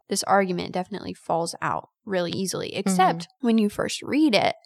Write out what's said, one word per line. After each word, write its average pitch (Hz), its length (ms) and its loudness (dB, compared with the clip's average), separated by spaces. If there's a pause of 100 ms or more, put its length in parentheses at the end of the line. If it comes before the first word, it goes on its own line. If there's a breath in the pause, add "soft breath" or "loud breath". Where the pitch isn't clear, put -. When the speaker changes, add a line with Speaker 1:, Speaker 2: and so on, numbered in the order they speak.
Speaker 1:
This 196 160 -4
argument 185 480 2
definitely 180 420 -8
falls 165 480 -4
out 131 260 -4 (160)
really 175 280 -2
easily, 180 420 -4
except 190 460 2
Speaker 2:
Mm-hmm. - 260 -8
Speaker 1:
when 226 120 4
you 208 100 4
first - 340 -4
read 277 320 2
it, - 320 2